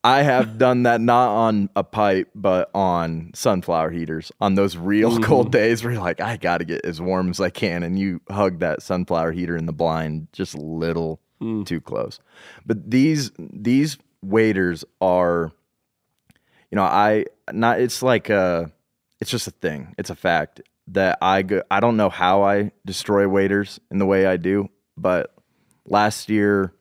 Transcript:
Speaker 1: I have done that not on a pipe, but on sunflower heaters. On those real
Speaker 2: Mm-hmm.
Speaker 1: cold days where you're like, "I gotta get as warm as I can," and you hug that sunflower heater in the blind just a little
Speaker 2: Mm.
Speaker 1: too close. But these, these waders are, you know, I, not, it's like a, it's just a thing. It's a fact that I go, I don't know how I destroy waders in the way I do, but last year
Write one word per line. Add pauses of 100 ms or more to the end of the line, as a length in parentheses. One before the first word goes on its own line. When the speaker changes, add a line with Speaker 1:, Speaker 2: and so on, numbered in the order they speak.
Speaker 1:
I
have
done
that
not
on
a
pipe,
but
on
sunflower
heaters.
On
those
real
Speaker 2:
Mm-hmm.
Speaker 1:
cold
days
where
you're
like,
"I
gotta
get
as
warm
as
I
can,"
and
you
hug
that
sunflower
heater
in
the
blind
just
a
little (220)
Speaker 2:
Mm.
Speaker 1:
too
close. (460)
But
these,
these (240)
waders (160)
are, (1200)
you
know,
I, (260)
not,
it's
like
a, (480)
it's
just
a
thing.
It's
a
fact (280)
that
I
go,
I
don't
know
how
I (140)
destroy
waders (120)
in
the
way
I
do, (260)
but (540)
last
year